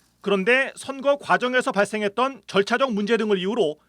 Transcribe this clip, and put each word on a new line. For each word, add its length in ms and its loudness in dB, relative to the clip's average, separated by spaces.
그런데 560 2
선거 400 -2
과정에서 560 0
발생했던 760 -2
절차적 460 0
문제 240 0
등을 220 0
이유로 500 -2